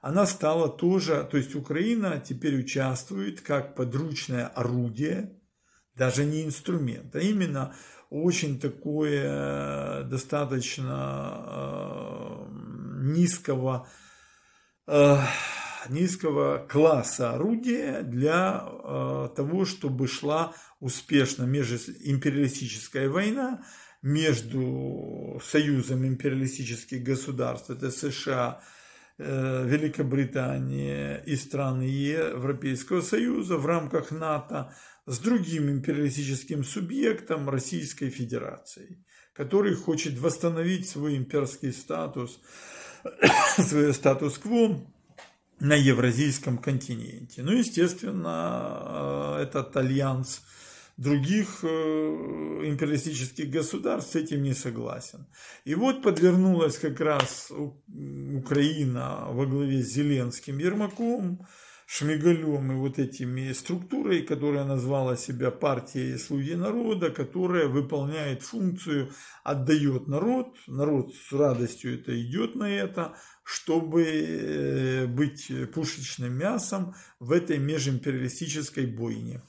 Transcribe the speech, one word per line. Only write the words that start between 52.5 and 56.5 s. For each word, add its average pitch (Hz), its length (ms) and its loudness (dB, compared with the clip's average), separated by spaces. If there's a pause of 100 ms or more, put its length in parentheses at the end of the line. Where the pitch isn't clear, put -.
империалистических 147 840 -2
государств - 600 -2
с - 40 -2
этим 156 260 0
не 139 120 2
согласен. 117 760 -6 (360)
И 143 120 -2
вот 262 260 2
подвернулась 175 760 6